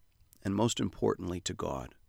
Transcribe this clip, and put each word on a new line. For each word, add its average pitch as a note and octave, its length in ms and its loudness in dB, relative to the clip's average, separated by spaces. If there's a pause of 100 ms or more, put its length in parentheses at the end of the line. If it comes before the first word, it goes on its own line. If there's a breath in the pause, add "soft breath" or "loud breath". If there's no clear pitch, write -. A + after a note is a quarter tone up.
(440)
and G2 100 0
most A2+ 280 2
importantly F#2 580 0
to - 140 -4
God, C2+ 420 -4 (140)